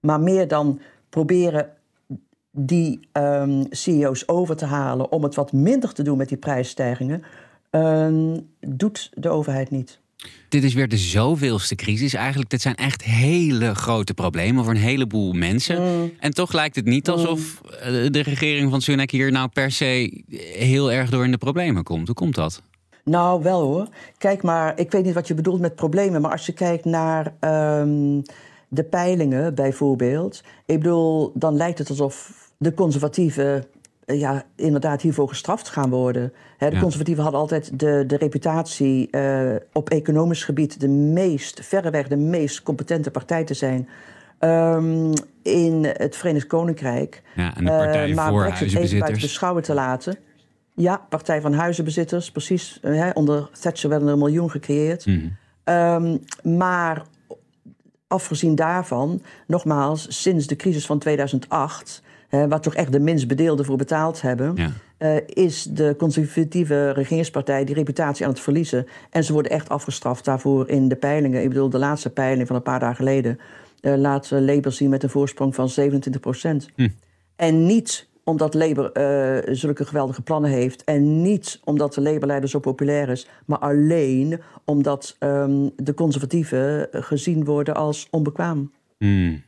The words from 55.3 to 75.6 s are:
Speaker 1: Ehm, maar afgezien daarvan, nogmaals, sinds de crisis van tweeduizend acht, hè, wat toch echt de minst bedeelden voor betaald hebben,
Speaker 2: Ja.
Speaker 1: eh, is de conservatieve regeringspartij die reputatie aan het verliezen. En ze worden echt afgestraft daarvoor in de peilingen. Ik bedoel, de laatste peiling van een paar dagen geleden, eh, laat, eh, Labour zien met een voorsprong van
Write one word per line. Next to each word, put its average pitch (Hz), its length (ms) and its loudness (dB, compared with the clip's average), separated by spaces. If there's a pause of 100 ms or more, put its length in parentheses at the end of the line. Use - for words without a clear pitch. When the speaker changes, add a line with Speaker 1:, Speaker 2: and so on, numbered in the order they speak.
Speaker 1:
Ehm, 170 540 2 (400)
maar 175 440 0 (1080)
afgezien 165 480 0
daarvan, 165 680 -2 (260)
nogmaals, 156 760 -2
sinds 165 260 2
de 143 80 -2
crisis 160 300 -2
van 151 140 -2
tweeduizend 139 500 -2
acht, - 520 -6 (260)
hè, 147 200 2
wat 156 160 0
toch 151 120 0
echt 143 160 0
de 143 80 4
minst 147 280 2
bedeelden 143 380 2
voor 135 120 -2
betaald 156 440 -2
hebben, 131 340 -2
Speaker 2:
Ja. 160 160 -2 (260)
Speaker 1:
eh, 156 180 2 (100)
is - 380 0
de 151 340 0
conservatieve 151 960 0
regeringspartij 139 720 -2
die 139 100 -4
reputatie 143 500 -2
aan 139 60 0
het 127 100 -4
verliezen. 143 460 0 (220)
En 160 140 0
ze 147 100 -2
worden 147 180 2
echt 127 180 -4
afgestraft 127 560 -4
daarvoor 135 440 0
in 135 180 4
de 127 80 2
peilingen. 139 480 0
Ik 135 60 2
bedoel, 135 200 2
de 131 80 -2
laatste 143 320 -2
peiling 131 380 0
van 127 80 -2
een 123 60 -2
paar 127 180 -2
dagen 120 160 -2
geleden, 131 440 0 (420)
eh, 139 140 2
laat, 139 360 0
eh, 139 80 2
Labour 139 320 2
zien 139 180 0
met 135 140 2
een 135 60 0
voorsprong 139 460 -2
van 131 140 0